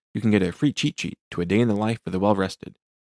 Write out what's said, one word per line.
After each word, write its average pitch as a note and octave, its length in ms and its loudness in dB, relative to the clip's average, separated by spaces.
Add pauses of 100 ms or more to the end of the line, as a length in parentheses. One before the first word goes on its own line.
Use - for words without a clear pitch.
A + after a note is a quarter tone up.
(120)
you G2 80 -6
can A2 100 2
get G#2 120 4
a F2+ 80 0
free C#3 220 0
cheat - 260 -4
sheet - 200 -8 (120)
to - 100 -6
a F2 60 -2
day G2 140 2
in A#2+ 80 2
the G#2 80 0
life A2 300 -2
of F2+ 60 -10
the F#2 60 -2
well-rested, G2 580 0 (340)